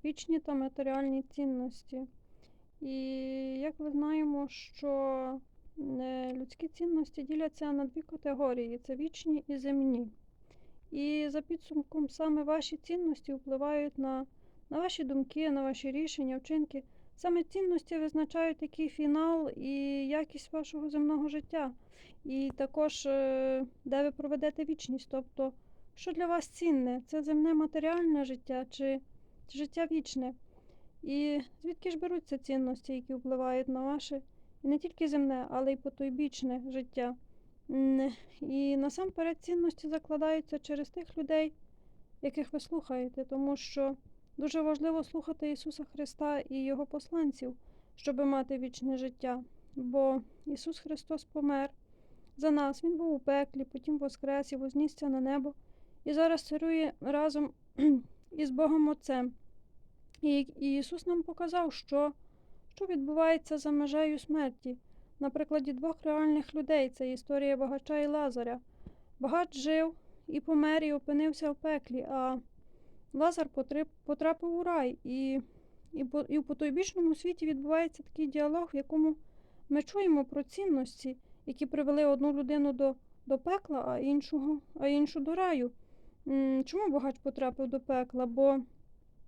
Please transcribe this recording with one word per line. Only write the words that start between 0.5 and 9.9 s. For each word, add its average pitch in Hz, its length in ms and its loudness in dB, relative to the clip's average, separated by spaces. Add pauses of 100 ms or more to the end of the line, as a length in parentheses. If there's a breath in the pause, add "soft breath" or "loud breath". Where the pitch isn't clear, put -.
матеріальні 269 680 0
цінності. 262 840 -4 (760 soft breath)
І 269 140 -6 (640)
як 302 200 -4
ми 302 100 -4
знаємо, 294 580 0
що, 269 920 -2 (380)
е, 254 560 -4
людські 262 340 -8
цінності 320 540 -2
діляться 302 500 -2
на 277 120 0
дві 294 180 -8
категорії: 247 840 -2
це 262 100 -6
вічні 302 500 -2
і 285 100 -4
земні. 269 520 2 (800 soft breath)